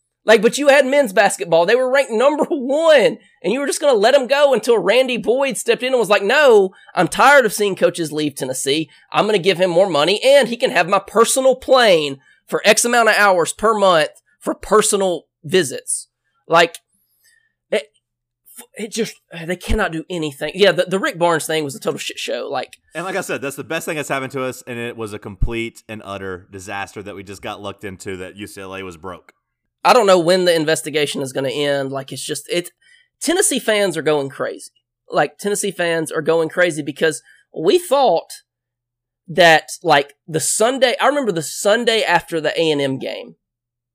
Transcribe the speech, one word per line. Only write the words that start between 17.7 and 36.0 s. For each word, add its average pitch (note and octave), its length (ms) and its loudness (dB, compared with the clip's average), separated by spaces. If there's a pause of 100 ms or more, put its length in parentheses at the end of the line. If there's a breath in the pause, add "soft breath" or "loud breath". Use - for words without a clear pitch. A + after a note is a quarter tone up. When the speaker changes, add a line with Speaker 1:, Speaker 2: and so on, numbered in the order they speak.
Speaker 1:
it, G3+ 160 -4 (880)
it G#3+ 160 -12
just, G#3 240 -8 (320)
they F3+ 80 -6
cannot F#3 360 -4
do D#3+ 200 -8
anything. D#3 420 -8
Yeah, F#3 200 2
the, F3 120 -2
the F#3 140 -4
Rick B3 180 -4
Barnes E3 300 0
thing D#3+ 160 -2
was C#3 100 -8
a - 60 -14
total D3+ 180 -6
shit - 220 -12
show. A#2+ 280 -8
Like, B2+ 300 -10 (160)
Speaker 2:
And E3 100 -8
like F#3 120 -8
I F#3+ 60 -4
said, C#3+ 200 -8
that's C3+ 140 -8
the C#3 80 -12
best D#3+ 220 -8
thing F3 100 -6
that's C#3+ 140 -8
happened C3+ 240 -6
to C3 100 -4
us, B2+ 240 -8
and B2 100 -10
it A#2 180 -8
was A2 160 -10
a G#2 60 -12
complete A2+ 720 -6
and A2 160 -14
utter F#2+ 460 -12
disaster G2 500 -12
that F#2+ 140 -14
we G2 80 -16
just F#2+ 180 -18
got G#2 220 -12
lucked G2 200 -12
into F#2+ 340 -12
that F2+ 180 -14
U G2+ 100 -14
C G2 160 -18
L F#2+ 140 -14
A G2 80 -10
was F#2 120 -14
broke. E2+ 380 -16 (480)
Speaker 1:
I F3 120 6
don't A#3 140 6
know F#3 120 8
when F3+ 240 2
the F3 100 4
investigation D3+ 680 -2
is C3+ 100 -8
gonna C3+ 160 -4
end. C#3 460 -2
Like, C3+ 180 -10
it's C3+ 140 -12
just, - 260 -10
it, F3 200 -4 (500 soft breath)
Tennessee E4 380 0
fans G3+ 360 0
are D#3+ 60 -6
going C#3+ 260 0
crazy. B2+ 440 -10 (380)
Like, D3+ 280 -2
Tennessee G3+ 340 -4
fans E3 400 -4